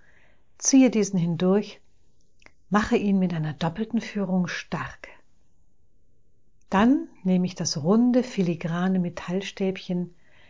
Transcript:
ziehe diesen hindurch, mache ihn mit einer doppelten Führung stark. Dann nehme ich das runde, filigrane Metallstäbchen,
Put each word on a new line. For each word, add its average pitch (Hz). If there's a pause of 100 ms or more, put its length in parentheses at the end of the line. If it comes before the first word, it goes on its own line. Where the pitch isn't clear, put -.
(580)
ziehe 262
diesen 196
hindurch, 180 (880)
mache 214
ihn 196
mit 180
einer 156
doppelten 214
Führung 185
stark. - (1600)
Dann 247 (160)
nehme 185
ich 180
das 151
runde, 240
filigrane 175
Metallstäbchen, 180 (340)